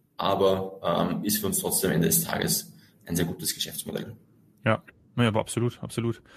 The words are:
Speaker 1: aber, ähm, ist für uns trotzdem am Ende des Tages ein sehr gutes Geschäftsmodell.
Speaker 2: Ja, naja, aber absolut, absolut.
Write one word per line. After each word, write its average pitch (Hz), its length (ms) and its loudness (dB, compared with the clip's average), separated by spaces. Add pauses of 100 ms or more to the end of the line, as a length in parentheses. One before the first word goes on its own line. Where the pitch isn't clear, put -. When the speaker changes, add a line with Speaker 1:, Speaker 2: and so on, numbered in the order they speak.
(180)
Speaker 1:
aber, 95 680 2
ähm, 87 400 0
ist 104 140 2
für 98 100 -2
uns 95 120 0
trotzdem 87 320 0
am - 40 2
Ende 82 120 4
des - 160 2
Tages - 500 -2 (320)
ein 85 100 -4
sehr 85 100 2
gutes - 280 -4
Geschäftsmodell. - 600 -8 (500)
Speaker 2:
Ja, 110 160 2 (340)
naja, 120 140 4
aber 107 100 2
absolut, 113 440 -2
absolut. 117 380 -4 (160)